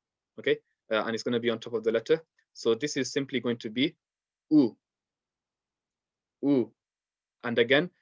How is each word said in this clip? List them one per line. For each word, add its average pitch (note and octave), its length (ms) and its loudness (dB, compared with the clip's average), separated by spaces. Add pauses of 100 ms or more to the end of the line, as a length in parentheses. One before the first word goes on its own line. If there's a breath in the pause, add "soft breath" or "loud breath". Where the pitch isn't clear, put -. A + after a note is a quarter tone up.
(380)
okay? D3 200 0 (320)
Uh, G#2+ 160 0
and A2+ 80 -4
it's A2 80 -6
gonna B2 180 -2
be A#2 100 0
on A2+ 80 -2
top A#2 160 -12
of A2 100 -4
the A2 80 2
letter. A#2 300 0 (320)
So - 200 0
this D3 220 -4
is C3 160 -4
simply C#3 280 -4
going A#2+ 180 -2
to A#2+ 120 -10
be B2+ 260 -2 (560)
oo, C#3 240 4 (1700)
oo. C3 260 2 (720)
And A#2 140 -2
again C3+ 320 4 (120)